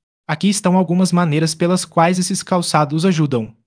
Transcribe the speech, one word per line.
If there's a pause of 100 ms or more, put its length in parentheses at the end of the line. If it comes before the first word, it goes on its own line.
(280)
Aqui
estão
algumas
maneiras
pelas
quais
esses
calçados
ajudam. (140)